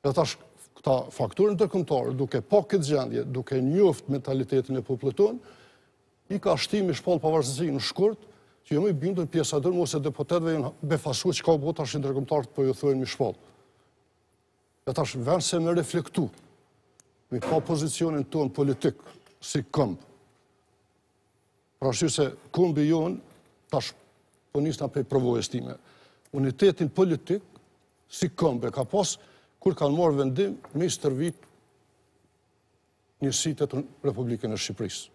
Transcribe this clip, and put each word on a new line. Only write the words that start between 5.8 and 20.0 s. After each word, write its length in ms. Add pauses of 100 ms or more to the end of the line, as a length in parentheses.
i 80
ka 240
shtim 320
me 80
shpall 240
pavarësinë 560
në 80
shkurt, 400 (400)
që 80
jo 80
më 80
i 80
bindur 320
pjesa 240
e 80
dorë, 160
mos 160
e 80
deputetëve 540
janë 260
befasuar 560
çka 160
u 80
bë 160
tash 160
ndërkombëtar, 560
po 160
ju 80
thuajnë 240
me 80
shpall. 300 (1500)
Dhe 80
tash, 240
vën 240
se 160
me 160
reflektu, 460 (1080)
me 160
pa 160
pozicionin 640
ton 240
politik 540 (340)
si 240
këmbë. 460 (1700)